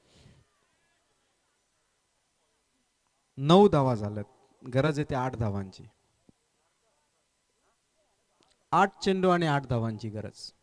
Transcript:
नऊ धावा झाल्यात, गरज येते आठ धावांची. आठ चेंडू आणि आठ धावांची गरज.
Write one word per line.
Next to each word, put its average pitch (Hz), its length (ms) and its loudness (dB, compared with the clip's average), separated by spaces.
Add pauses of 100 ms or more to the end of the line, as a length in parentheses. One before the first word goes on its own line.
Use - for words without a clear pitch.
(3250)
नऊ 170 320 6
धावा 139 260 2
झाल्यात, 104 300 -6 (500)
गरज 139 240 0
येते 151 160 -6
आठ 127 220 -4
धावांची. 101 480 -6 (3000)
आठ 190 260 2
चेंडू 190 300 0
आणि 175 180 2
आठ 143 200 0
धावांची 113 420 -4
गरज. 104 420 -12 (120)